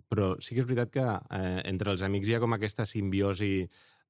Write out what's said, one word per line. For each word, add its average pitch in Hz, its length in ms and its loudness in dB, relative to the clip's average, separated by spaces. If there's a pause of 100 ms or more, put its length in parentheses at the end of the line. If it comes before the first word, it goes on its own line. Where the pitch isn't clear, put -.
però 95 320 2
sí - 160 -10
que 127 80 2
és 120 60 -2
veritat 120 260 0
que, 131 120 2 (280)
eh, 92 300 -2
entre 95 260 -2
els 92 160 0
amics 98 240 0
hi 117 60 4
ha 113 80 2
com 117 100 4
aquesta 104 320 -2
simbiosi, 98 800 0 (440)